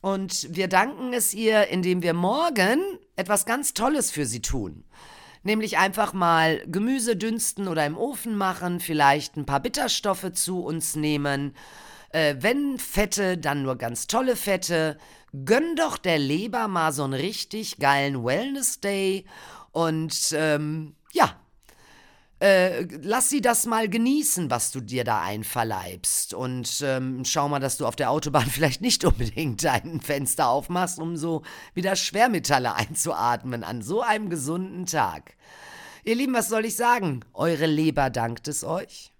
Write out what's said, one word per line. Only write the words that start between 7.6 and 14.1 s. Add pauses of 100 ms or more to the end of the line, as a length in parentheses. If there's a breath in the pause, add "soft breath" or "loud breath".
oder
im
Ofen
machen,
vielleicht
ein
paar
Bitterstoffe
zu
uns
nehmen. (560 loud breath)
Äh,
wenn
Fette,
dann
nur
ganz
tolle